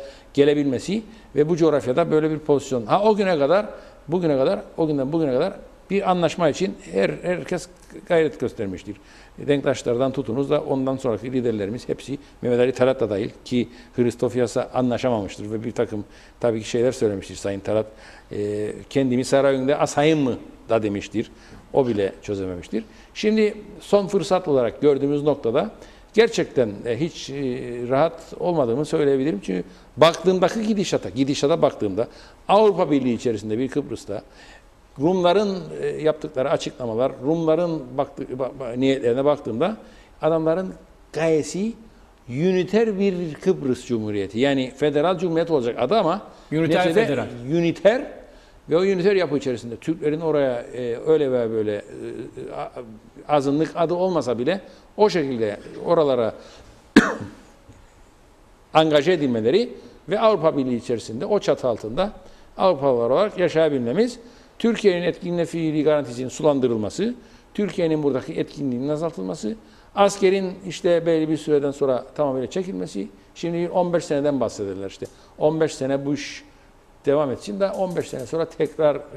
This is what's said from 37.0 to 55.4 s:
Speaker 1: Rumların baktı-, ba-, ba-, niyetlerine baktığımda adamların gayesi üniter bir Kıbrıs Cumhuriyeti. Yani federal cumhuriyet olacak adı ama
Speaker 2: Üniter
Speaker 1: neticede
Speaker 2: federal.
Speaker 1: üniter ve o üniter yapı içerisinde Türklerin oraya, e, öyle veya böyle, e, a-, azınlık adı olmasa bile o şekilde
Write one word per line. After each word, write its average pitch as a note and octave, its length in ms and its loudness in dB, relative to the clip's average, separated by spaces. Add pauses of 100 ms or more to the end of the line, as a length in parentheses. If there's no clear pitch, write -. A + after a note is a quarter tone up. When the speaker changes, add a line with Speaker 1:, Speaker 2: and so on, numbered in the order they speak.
Speaker 1:
Rumların D#3+ 560 0 (160)
baktı-, C3+ 260 -2
ba-, B2+ 360 -6
ba-, B2 200 -6
niyetlerine C3 460 2
baktığımda D3 520 0 (440)
adamların E3 520 0 (400)
gayesi E3 600 0 (560)
üniter F#3 720 2
bir F3+ 340 0
Kıbrıs C#3+ 520 -2
Cumhuriyeti. G#2+ 540 -4
Yani C3+ 380 2
federal D3+ 400 2
cumhuriyet E3 340 0
olacak A#2+ 280 0
adı C3+ 160 2
ama G3 260 2 (300)
Speaker 2:
Üniter D#3+ 280 2
Speaker 1:
neticede F3+ 260 4
Speaker 2:
federal. A#2+ 220 -2 (240)
Speaker 1:
üniter E3+ 500 2 (680)
ve D#3 80 4
o F#3 80 4
üniter G3 300 2
yapı D3+ 220 2
içerisinde A#2+ 380 -4
Türklerin D#3 460 -2
oraya, C#3 400 0
e, A#2+ 360 -6 (100)
öyle D3+ 240 4
veya A#2+ 200 0
böyle, G#2+ 240 0
e, G#2 60 -6 (760)
a-, D3 140 -10 (640)
azınlık C#3+ 400 2
adı E3+ 180 0
olmasa D#3+ 460 0
bile F3 220 0 (360)
o G#3 120 6
şekilde B2+ 500 -2 (260)